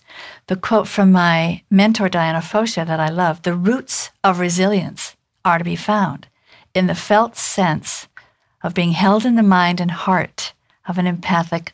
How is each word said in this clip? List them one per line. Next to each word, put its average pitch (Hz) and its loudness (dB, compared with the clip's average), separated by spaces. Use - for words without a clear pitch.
The 190 -2
quote 208 0
from 196 4
my 170 2
mentor, 208 2
Diana 165 0
Fosha, 202 -2
that 160 -2
I 156 0
love, 165 -2
"The 175 -2
roots 220 -2
of 180 2
resilience 180 -2
are 175 2
to 170 -4
be 175 -4
found 180 -2
in 185 2
the 175 -2
felt 220 0
sense - -2
of 175 -6
being 175 0
held 196 2
in 247 2
the 226 4
mind 180 4
and 175 -2
heart - -4
of 180 -4
an 180 0
empathic, 170 -2